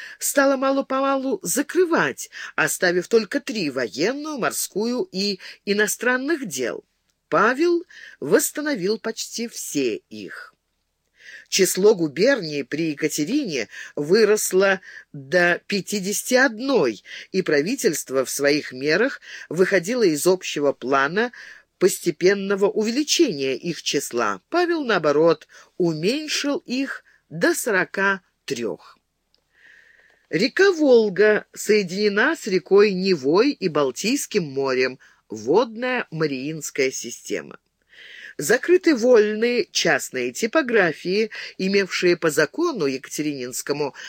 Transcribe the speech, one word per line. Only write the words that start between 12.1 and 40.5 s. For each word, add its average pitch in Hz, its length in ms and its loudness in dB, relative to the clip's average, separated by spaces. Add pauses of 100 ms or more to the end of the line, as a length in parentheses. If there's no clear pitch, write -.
при 156 280 -4
Екатерине 151 800 -4 (260)
выросло 196 840 2 (320)
до 170 540 0
пятидесяти 202 680 -2
одной, 226 680 2 (280)
и 190 100 0
правительство 151 840 0
в - 40 -8
своих 143 440 0
мерах 156 480 0 (280)
выходило 190 540 2
из 156 240 2
общего 151 460 0
плана 139 580 0 (480)
постепенного 196 920 2
увеличения 214 840 0
их 165 260 -6
числа. 117 680 -2
Павел, 339 340 0
наоборот, 160 640 2 (300)
уменьшил 240 880 -2
их 254 380 -6 (260)
до 196 240 0
сорока 196 680 -2 (240)
трёх. 113 520 -8 (1300)
Река 349 420 2
Волга 214 840 4
соединена 208 840 0
с - 120 -12
рекой 196 440 4
Невой 185 600 2
и 185 180 -4
Балтийским 175 760 0
морем – 131 560 -2 (300)
водная 226 840 0
Мариинская 143 800 -4
система. - 680 -10 (800)
Закрыты 285 580 2
вольные 220 760 2
частные 127 600 -2
типографии, 220 1000 0 (260)